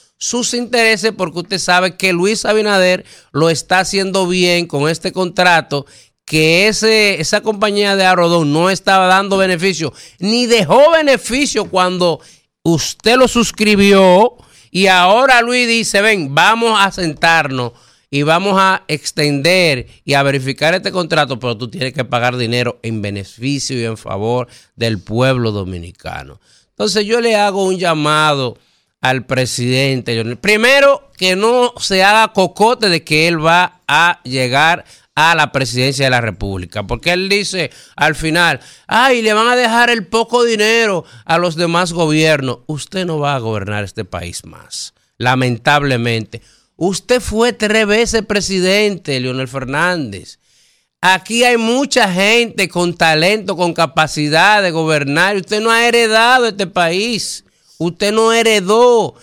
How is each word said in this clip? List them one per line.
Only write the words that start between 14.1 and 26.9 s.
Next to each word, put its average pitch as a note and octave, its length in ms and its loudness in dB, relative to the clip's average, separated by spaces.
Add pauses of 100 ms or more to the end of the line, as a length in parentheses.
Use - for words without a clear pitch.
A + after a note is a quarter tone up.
y F#3+ 160 0
ahora A3 540 4
Luis B3 260 0
dice, A3+ 340 0
"Ven, F#3+ 320 0
vamos A3 480 2
a G3 100 2
sentarnos D3+ 840 -2 (360)
y C#3+ 140 -2
vamos F#3 340 2
a F#3+ 320 2
extender D3+ 1000 0 (160)
y C#3 120 -2
a C#3 80 2
verificar C#3 500 -2
este - 180 -4
contrato, D#3 480 -2
pero A#2+ 160 -6
tú A2+ 140 -10
tienes B2+ 240 -8
que C3+ 100 -6
pagar B2 320 -2
dinero A#2+ 460 -2
en A2+ 200 -6
beneficio A#2 800 -8
y A#2 60 -4
en A2+ 100 -6
favor A2+ 520 -6 (280)
del A2+ 240 -4
pueblo A#2+ 520 0
dominicano". E2+ 880 -10 (300)
Entonces G#3 340 -2